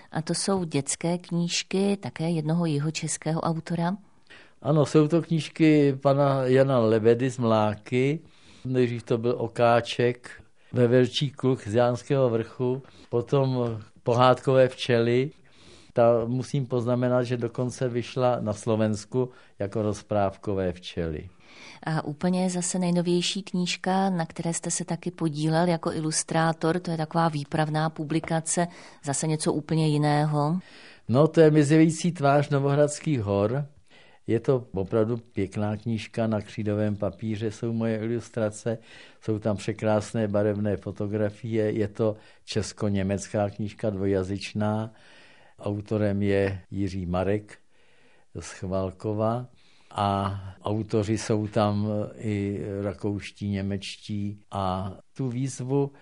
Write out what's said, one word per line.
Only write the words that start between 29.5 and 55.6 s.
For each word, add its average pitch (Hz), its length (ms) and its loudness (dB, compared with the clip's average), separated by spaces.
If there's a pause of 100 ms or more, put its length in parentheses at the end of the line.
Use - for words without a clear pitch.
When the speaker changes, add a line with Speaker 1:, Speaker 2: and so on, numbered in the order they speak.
Speaker 1:
úplně 156 340 0
jiného. 147 720 2 (480)
Speaker 2:
No, 135 200 6
to 160 140 6
je 156 100 10
Mizivející 160 600 4
tvář 143 380 2
Novohradských 143 720 2
hor. 104 440 0 (600)
Je 113 120 2
to 120 320 0
opravdu 110 460 0
pěkná 107 600 -4
knížka, 113 500 -4
na 107 140 0
křídovém 104 540 -2
papíře 107 560 -4
jsou 117 220 -6
moje 113 240 -2
ilustrace, 113 800 -4 (440)
jsou 107 180 -2
tam 104 180 -2
překrásné 107 680 -2
barevné 104 500 0
fotografie, 107 920 -4
je 107 160 -2
to 107 280 -2 (300)
česko-německá 101 1040 -2
knížka, 107 400 -6
dvojjazyčná. 98 1040 -2 (680)
Autorem 104 600 -2
je 98 400 0 (100)
Jiří 95 340 -4
Marek 92 520 -2 (840)
z - 120 -14
Chvalkova 107 960 -4 (440)
a 98 480 0 (240)
autoři 107 540 -2
jsou 107 300 -2
tam 104 400 0 (300)
i 101 420 -4 (220)
rakouští, 101 680 -6
němečtí. 101 920 -6 (120)
A 95 420 -4 (200)
tu 135 160 -6
výzvu 131 640 -2 (100)